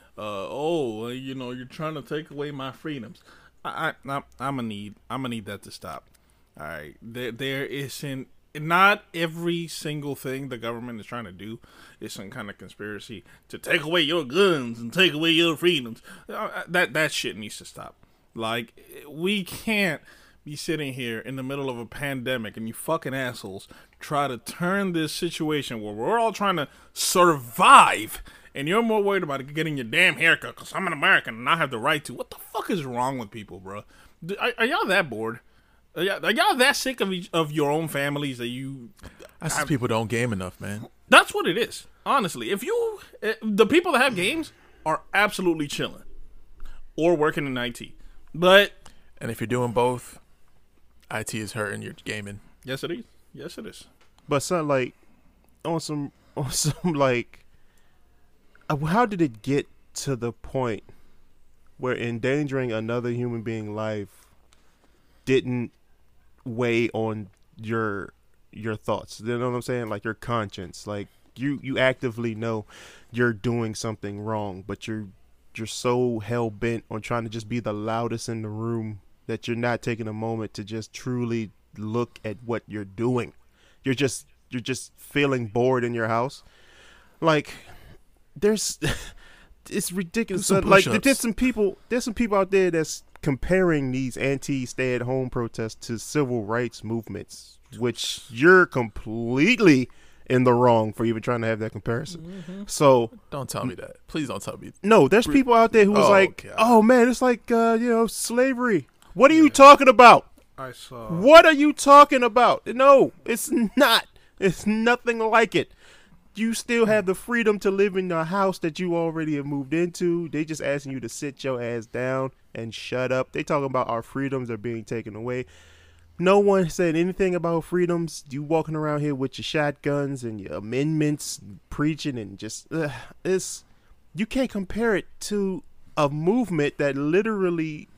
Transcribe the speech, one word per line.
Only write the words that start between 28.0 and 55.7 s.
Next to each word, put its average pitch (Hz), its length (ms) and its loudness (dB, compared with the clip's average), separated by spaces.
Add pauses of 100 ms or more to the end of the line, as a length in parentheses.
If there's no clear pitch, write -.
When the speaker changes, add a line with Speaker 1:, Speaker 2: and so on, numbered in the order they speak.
Speaker 1:
and 139 120 -8
you're 202 160 0
more 220 200 0
worried 196 200 0
about 135 320 -6
getting 156 220 -4
your 131 80 -6
damn 151 320 2
haircut 156 400 0
'cause - 180 -16
I'm 185 120 -4
an 170 60 -4
American 151 440 0
and 123 120 -6
I 165 80 2
have 151 140 -2
the 120 80 -6
right 147 280 -2
to. 123 80 -14
What - 160 -14
the - 60 -18 (160)
fuck - 180 -6
is 175 140 -4
wrong 127 340 -2
with 107 120 -10
people, 101 300 -16
bro? 98 240 -14 (400)
D-, 185 140 -8
are, 233 200 -2
are 233 80 -2
y'all 349 200 -2
that 185 220 0
bored? 110 320 -8 (540)
Are 160 80 -6
y'all, 175 220 -4
are - 80 0
y'all 339 220 2
that 262 220 4
sick 262 240 -4
of 196 120 -2
each, 185 200 -8
of 160 200 0
your 147 180 0
own 160 180 0
families 143 500 -4
that 120 100 -6
you 131 420 -10 (500)
Speaker 2:
That's 160 140 -4
'cause - 40 -2
Speaker 1:
have 147 100 -2
Speaker 2:
people 123 200 0
don't 113 200 0
game 117 240 -2
enough, 92 280 -8
man. 101 280 -12 (200)
Speaker 1:
That's 370 260 4
what 403 120 -4
it 185 120 -2
is, - 280 -8 (200)
honestly. 180 440 -2
If 196 140 -4
you, 440 360 -4 (220)
eh, 220 200 -4
the 214 240 4
people 339 260 2
that 240 80 4
have 262 160 2
games 269 360 -4 (340)
are 156 160 -2 (100)
absolutely 185 560 0
chilling - 360 -8 (920)
or 170 180 4
working 156 320 0
in 131 120 -4
I 120 120 -4
T. - 240 -14 (400)
But 185 380 6 (460)
Speaker 2:
And 117 120 -8
if 113 100 -8
you're 113 80 -6
doing 123 240 -2
both, 123 460 -2 (920)
I 110 140 -6
T - 160 -8
is 104 120 -10
hurting 107 300 -6
your 104 120 -14 (100)
gaming. 104 360 -10 (240)
Speaker 1:
Yes, 131 200 -10
it 143 80 -6
is. 226 120 -10 (300)
Yes, 165 240 -16
it 220 80 -12
is. - 180 -18 (440)
Speaker 3:
But 127 140 0
son, 165 260 -2
like, 135 260 -2 (720)
on 165 160 -4